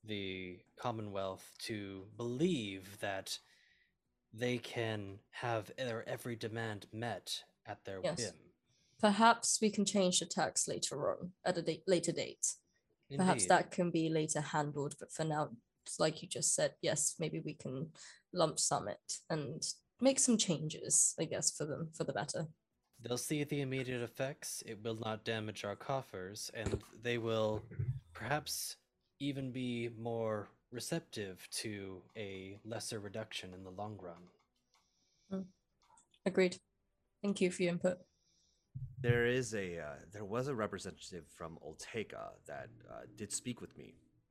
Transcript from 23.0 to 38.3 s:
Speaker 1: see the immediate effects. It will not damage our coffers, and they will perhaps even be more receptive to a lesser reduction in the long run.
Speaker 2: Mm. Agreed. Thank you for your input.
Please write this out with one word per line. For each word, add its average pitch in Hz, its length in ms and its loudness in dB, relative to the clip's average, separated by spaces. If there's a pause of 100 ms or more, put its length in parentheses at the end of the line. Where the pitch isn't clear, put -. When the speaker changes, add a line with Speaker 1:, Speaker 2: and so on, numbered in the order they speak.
Speaker 1:
see 147 260 0
the 143 160 -2
immediate 131 420 -2
effects. - 640 -6
It 107 160 -8
will 113 140 -2
not 110 280 -4
damage 107 400 -2
our 101 120 -2
coffers, 104 800 -4
and 104 280 -2 (180)
they 120 180 0
will 110 440 2 (500)
perhaps - 640 -2 (440)
even 135 320 -2
be 120 380 -2
more 113 600 -2 (220)
receptive 113 800 -4
to 98 520 -6 (140)
a 98 480 -8
lesser 110 340 -6
reduction 101 560 -8
in 92 80 -12
the 92 80 -10
long 101 280 -8
run. 87 300 -12 (1040)
Speaker 2:
Mm. 190 160 -4 (800)
Agreed. 185 340 4 (640)
Thank 196 180 0
you 180 100 6
for 185 120 -2
your 175 100 4
input. 180 320 0 (960)